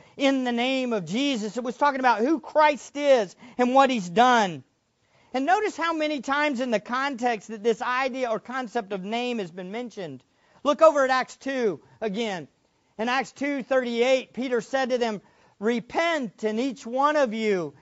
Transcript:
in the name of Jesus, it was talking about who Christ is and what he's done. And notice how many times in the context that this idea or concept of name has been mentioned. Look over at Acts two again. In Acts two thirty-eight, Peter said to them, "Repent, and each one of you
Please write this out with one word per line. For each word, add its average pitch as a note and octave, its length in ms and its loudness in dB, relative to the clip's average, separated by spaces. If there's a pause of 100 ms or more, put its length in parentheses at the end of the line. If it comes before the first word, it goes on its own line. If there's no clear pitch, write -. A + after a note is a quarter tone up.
(160)
in C4+ 280 2
the A#3+ 80 -2
name B3+ 400 -2
of F#3+ 140 -4
Jesus, A3 500 -2
it A#3+ 80 -6
was G#3 120 -6
talking C#4+ 220 2
about A#3+ 220 4
who C#4+ 180 2
Christ D4+ 580 0
is C4 380 4 (240)
and B3 160 2
what C4+ 160 8
he's G#3 180 -2
done. G3+ 540 4 (720)
And C4+ 100 -2
notice G4 320 0
how E4 160 -2
many D4+ 280 -2
times C#4 400 0
in C4 100 -2
the G#3+ 80 0
context B3 720 -4
that G#3+ 160 -10
this A#3 180 0
idea B3+ 480 -2
or A3 80 -2
concept A#3 540 -8
of F#3+ 100 -6
name A#3 380 -4
has F3 100 -8
been F3+ 220 -12
mentioned. G3 500 -10 (400)
Look D4 200 2
over D4 200 8
at B3+ 80 2
Acts B3+ 260 -2
two B3 440 -2 (200)
again. G3 460 -4 (500)
In A3+ 120 -4
Acts B3+ 240 -2
two C#4+ 320 -4
thirty-eight, B3 720 0
Peter A#3+ 260 -2
said C4 300 -2
to B3 80 0
them, A3 220 -2 (380)
"Repent, B3 840 -2
and G#3+ 160 -2
each B3+ 260 -4
one C#4 300 0
of B3+ 180 2
you G3 480 -2